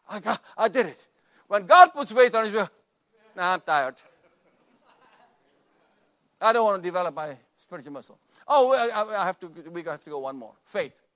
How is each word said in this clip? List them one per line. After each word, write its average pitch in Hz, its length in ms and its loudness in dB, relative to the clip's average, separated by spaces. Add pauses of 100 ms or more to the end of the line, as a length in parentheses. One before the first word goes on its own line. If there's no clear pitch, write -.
I 208 120 -12
got, 220 220 -4 (140)
I 214 120 0
did 240 180 0
it. - 220 -16 (400)
When 202 180 -2
God 359 220 10
puts 277 240 -10
weight 240 240 4
on 220 100 0
his, 202 80 -6
"Nah, 208 140 -2 (680)
I'm 180 260 -2
tired. 139 340 -2 (2500)
I 220 140 2
don't 233 120 2
want 190 180 -2
to 175 40 -6
develop 175 280 -4
my 151 200 -10 (220)
spiritual 147 360 -18
muscle. - 260 -20 (280)
Oh, 262 240 4
I, 240 180 0
I, 214 340 -4
I - 20 -2
have 185 140 -6
to, 180 80 -18
we 165 340 -16
have 151 220 -12
to 160 80 -20
go 147 80 -8
one 135 180 -10
more. 113 160 -18 (100)
Faith. 165 300 -8 (220)